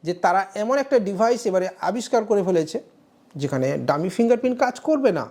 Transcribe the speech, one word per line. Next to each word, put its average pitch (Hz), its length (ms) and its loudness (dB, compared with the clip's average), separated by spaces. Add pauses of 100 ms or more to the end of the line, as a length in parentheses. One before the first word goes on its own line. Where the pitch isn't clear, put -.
যে 170 80 -4 (100)
তারা 190 180 4 (200)
এমন 240 220 0
একটা 269 140 2 (100)
ডিভাইস 226 420 0
এবারে 185 180 0 (220)
আবিষ্কার 226 320 -2 (100)
করে 202 180 2
ফেলেছে, 165 300 0 (640)
যেখানে 135 260 0 (200)
ডামি 151 300 0
ফিঙ্গারপ্রিন্ট 240 460 2
কাজ 254 120 -2 (120)
করবে 277 300 2
না 123 140 -2